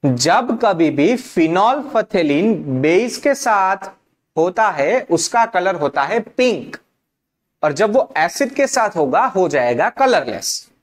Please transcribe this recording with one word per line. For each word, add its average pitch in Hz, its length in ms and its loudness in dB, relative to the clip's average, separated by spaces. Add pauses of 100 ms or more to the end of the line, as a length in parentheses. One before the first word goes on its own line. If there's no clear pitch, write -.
जब 175 560 0
कभी 165 280 2
भी 151 280 2
phenolphthalein 196 1400 0 (280)
बेस 185 360 2
के 285 180 0
साथ 196 420 0 (600)
होता 180 320 2
है, 170 320 0
उसका 226 440 0
कलर 190 300 -2
होता 143 280 -2
है 196 160 -2
पिंक, 226 580 -2 (880)
और 151 100 0
जब 208 200 0
वो 247 240 0
एसिड 254 360 -2
के 277 140 0
साथ 226 220 0
होगा, 165 360 0
हो 185 240 0
जाएगा 135 400 0
कलरलेस। 190 800 -2 (140)